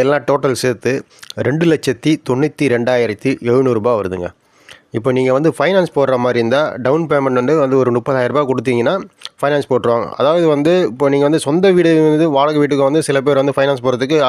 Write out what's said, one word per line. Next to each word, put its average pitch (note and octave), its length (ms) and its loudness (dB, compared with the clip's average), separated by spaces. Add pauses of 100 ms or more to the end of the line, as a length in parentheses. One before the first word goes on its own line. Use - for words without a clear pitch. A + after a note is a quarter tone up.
எல்லாம் C3+ 260 0
டோட்டல் C#3 360 0
சேர்த்து A#2+ 280 -2 (560)
ரெண்டு D#3+ 240 0
லட்சத்தி C#3+ 400 -2 (160)
தொண்ணூத்தி C#3+ 460 -2
ரெண்டாயிரத்தி A#2+ 580 -2 (180)
எழுநூறு B2+ 300 2
ரூபாய் A#2 200 0
வருதுங்க. F2+ 300 -6 (680)
இப்போ A2+ 200 -2
நீங்க C3 180 0
வந்து D#3 200 2
ஃபைனான்ஸ் F3 400 0
போடுற C3+ 180 0 (100)
மாதிரி B2 180 0
இருந்தா, A#2+ 200 0 (240)
டவுன் D#3+ 240 0
பேமெண்ட் C3+ 300 0
வந்து, C3 220 0
வந்து C3+ 200 0
ஒரு B2 140 0
முப்பதாயிரம் B2 380 -2
ரூபாய் C#3+ 160 0
கொடுத்தீங்கன்னா B2 440 0 (460)
ஃபைனான்ஸ் C#3+ 300 -2
போட்டுருவாங்க. A#2 360 0 (140)
அதாவது E3 340 2
வந்து C#3+ 180 2 (180)
இப்போ C3 220 -2
நீங்க C#3 160 2
வந்து D#3 180 0
சொந்த F3 200 0 (100)
வீடு E3 140 4 (180)
வந்து D#3 180 2 (100)
வாடகை D3 260 2
வீட்டுக்கு C#3 260 0
வந்து D#3 200 0
சில C#3 180 0
பேர் C#3 160 2
வந்து C#3 140 0
ஃபைனான்ஸ் C3+ 300 0
போடுறதுக்கு C3 320 0 (100)